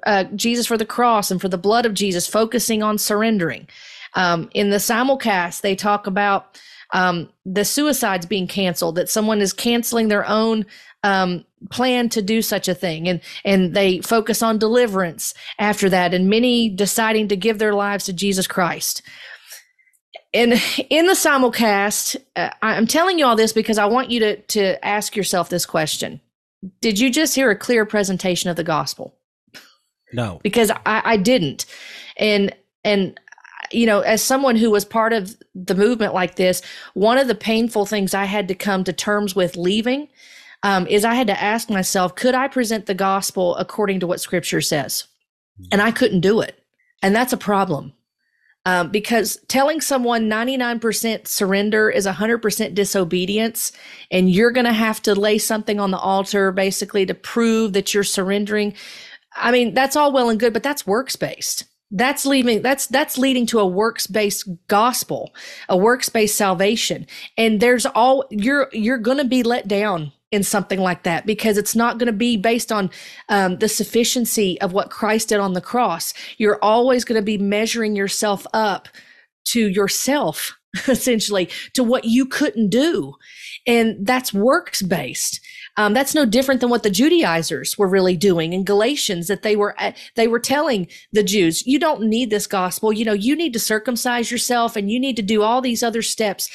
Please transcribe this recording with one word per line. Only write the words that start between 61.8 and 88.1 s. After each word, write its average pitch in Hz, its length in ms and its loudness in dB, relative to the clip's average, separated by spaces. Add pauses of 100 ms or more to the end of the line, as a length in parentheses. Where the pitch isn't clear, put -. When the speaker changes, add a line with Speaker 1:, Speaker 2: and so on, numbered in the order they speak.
Speaker 1:
That's 247 340 0
leaving, 247 380 2
that's, 269 240 0
that's 277 320 0
leading 254 280 2
to 233 120 2
a 202 80 4
works-based 202 800 -2 (180)
gospel, 208 680 0 (340)
a 190 80 4
works-based 220 580 2
salvation. 196 720 0 (320)
And 226 240 2
there's 240 240 4
all, 262 460 2
you're, 262 420 0
you're 226 240 0
gonna 262 280 0
be 254 180 2
let 233 240 0
down 196 440 -2 (200)
in 208 100 0
something 196 380 -2
like 185 240 0
that 170 220 -2
because 214 320 0
it's 208 180 -2
not 233 220 2
gonna 240 140 0
be 233 240 0
based 233 360 0
on, 202 180 0 (400)
um, 190 300 2
the 214 100 2
sufficiency 220 880 0
of 180 140 -4
what 202 160 -2
Christ 220 400 -2
did 208 100 2
on 196 140 0
the 180 80 -4
cross. 208 520 -2 (240)
You're 208 240 2
always 240 440 4
gonna 220 160 0
be 214 160 -2
measuring 214 580 0
yourself 196 580 -2
up 214 360 -2 (600)
to 226 200 2
yourself, 202 880 -2 (140)
<laughs> - 160 -6
essentially, 208 640 0 (260)
to 254 80 2
what 240 220 0
you 240 200 2
couldn't 247 440 0
do. 226 440 0 (540)
And 226 380 2
that's 254 280 0
works-based. 196 1080 -2 (380)
Um, 208 160 2
that's 269 220 0
no 302 100 4
different 254 360 2
than 247 80 2
what 233 140 2
the 220 60 0
Judaizers 180 880 2
were 202 100 4
really 185 280 4